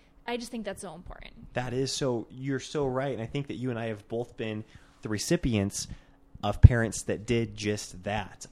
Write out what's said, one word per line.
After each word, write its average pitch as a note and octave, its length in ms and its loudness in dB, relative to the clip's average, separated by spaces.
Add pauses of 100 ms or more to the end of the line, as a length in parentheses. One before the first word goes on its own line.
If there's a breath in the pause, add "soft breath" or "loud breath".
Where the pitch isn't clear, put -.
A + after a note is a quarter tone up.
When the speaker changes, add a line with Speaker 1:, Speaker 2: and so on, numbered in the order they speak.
(260 soft breath)
Speaker 1:
I A#3+ 120 -4
just A#3+ 120 -10
think A3+ 140 -8
that's F#3+ 180 -8
so F3+ 140 -10
important. - 580 -16
Speaker 2:
That B2 180 -2
is C3 200 0
so, B2 400 0
you're C3+ 260 -2
so D3 260 -2
right. C3 280 0
And A2 100 -4
I A2+ 40 -4
think C#3+ 200 -4
that - 80 -6
you B2+ 160 -4
and A#2 80 -2
I A#2 80 -2
have G#2 220 -6
both A#2 280 -4
been G#2+ 280 -4 (380 loud breath)
the A#2+ 60 -6
recipients G#2+ 800 2 (560 loud breath)
of G#2 180 -2
parents A2+ 420 10
that G#2 240 -4
did A#2 300 0
just G#2 460 -4
that. G2+ 480 -6